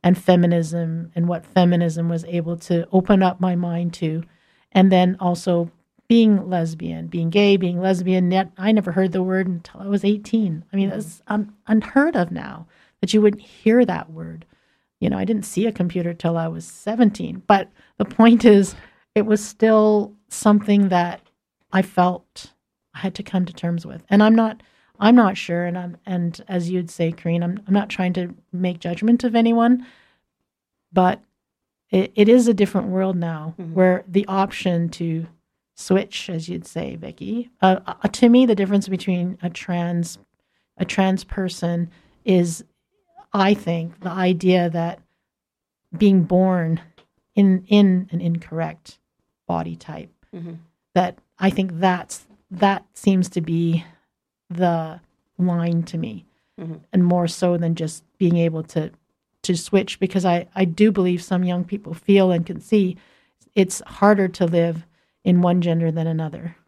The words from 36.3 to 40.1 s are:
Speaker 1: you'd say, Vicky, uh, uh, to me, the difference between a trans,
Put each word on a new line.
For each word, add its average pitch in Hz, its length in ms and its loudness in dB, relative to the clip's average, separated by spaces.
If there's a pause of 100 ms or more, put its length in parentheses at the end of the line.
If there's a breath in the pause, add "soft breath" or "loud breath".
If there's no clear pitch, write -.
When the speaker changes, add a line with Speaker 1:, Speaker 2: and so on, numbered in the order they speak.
Speaker 1:
you'd 170 200 -10
say, 156 280 -10
Vicky, 196 540 -10 (120)
uh, 190 260 2
uh, - 200 -8
to 240 220 2
me, 247 160 6
the 233 80 2
difference 196 340 0
between 180 540 -4
a 175 80 -6
trans, 175 680 -6 (580)